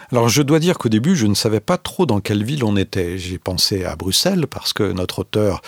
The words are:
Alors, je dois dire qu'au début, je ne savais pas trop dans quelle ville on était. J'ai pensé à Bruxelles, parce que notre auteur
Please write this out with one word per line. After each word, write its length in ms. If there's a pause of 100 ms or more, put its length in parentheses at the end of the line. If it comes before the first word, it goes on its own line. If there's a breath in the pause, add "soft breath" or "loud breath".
(100)
Alors, 200
je 100
dois 180
dire 200
qu'au 100
début, 280
je 100
ne 80
savais 260
pas 160
trop 300
dans 140
quelle 220
ville 220
on 140
était. 400
J'ai 180
pensé 480
à 100
Bruxelles, 520
parce 260
que 200
notre 260
auteur 500